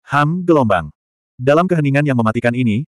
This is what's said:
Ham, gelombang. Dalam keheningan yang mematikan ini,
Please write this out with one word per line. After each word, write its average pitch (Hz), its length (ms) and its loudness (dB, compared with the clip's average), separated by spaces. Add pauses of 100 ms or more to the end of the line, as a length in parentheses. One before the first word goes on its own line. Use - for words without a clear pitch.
(140)
Ham, 156 320 0
gelombang. 104 480 0 (400)
Dalam 143 320 2
keheningan 147 400 0
yang 143 80 0
mematikan 117 400 0
ini, 120 320 -2 (120)